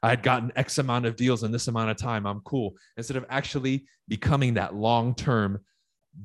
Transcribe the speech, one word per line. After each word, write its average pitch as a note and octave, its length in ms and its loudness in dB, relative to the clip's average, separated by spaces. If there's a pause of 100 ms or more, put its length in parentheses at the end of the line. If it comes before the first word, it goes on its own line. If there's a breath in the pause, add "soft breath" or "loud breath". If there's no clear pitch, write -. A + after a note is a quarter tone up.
I A2+ 60 4
had A#2+ 140 2
gotten B2 340 2
X - 220 -2
amount B2 260 0
of A2+ 100 0
deals A#2+ 280 2
in A2+ 100 -2
this A#2 160 -2
amount A2+ 220 0
of G#2+ 80 -4
time, A2+ 280 -2
I'm G2+ 140 -4
cool, A2+ 340 -4 (220 soft breath)
instead B2+ 220 -6
of B2 100 -10
actually C3+ 580 -2 (220 soft breath)
becoming C3 460 2
that F#2+ 200 -2
long-term A2+ 880 2 (640)